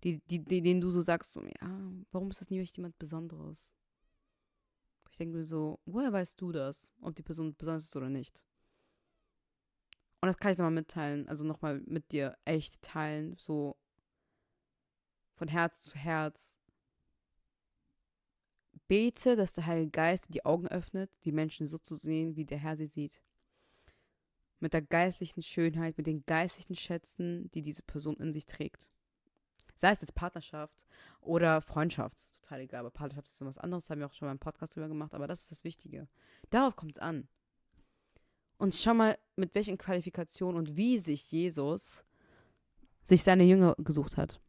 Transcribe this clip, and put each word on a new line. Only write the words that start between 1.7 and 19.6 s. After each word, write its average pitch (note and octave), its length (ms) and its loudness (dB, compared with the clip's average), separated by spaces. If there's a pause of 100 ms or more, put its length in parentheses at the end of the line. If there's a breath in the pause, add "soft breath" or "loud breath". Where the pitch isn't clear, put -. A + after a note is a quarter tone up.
warum F#3+ 200 -4
ist F#3 100 -10
das F#3 100 -10
nie F#3 100 -2
jemand F3+ 380 -8
Besonderes?“ D#3+ 720 -10 (1400)
Ich - 80 -20
denke E3 200 -6
mir E3 60 -4
so, D#3 400 -4
„Woher A#3 280 -2
weißt F#3 280 -2
du F3+ 120 -6
das, C#3 480 -6
ob E3 140 -8
die - 80 -16
Person D#3 340 -6
besonders D#3 280 -6
ist - 120 -10
oder C3 120 -4
nicht?“ C3+ 360 -8 (1800)
Und F3+ 60 2
das F#3 100 2
kann G3+ 160 2
ich F3 60 0
nochmal E3 140 2
mitteilen, D3 560 -4
also D3+ 160 -8
nochmal D3+ 420 -4
mit D#3 260 -6
dir C#3+ 320 -2
echt D#3 380 -2
teilen, D#3 560 -6
so D3 380 -4 (1600)
von E3 140 -8
Herz E3+ 320 0
zu - 160 -14
Herz. D#3 600 -4 (2250)
Bete, A#3 500 4
dass G3 180 0
der D#3+ 120 -2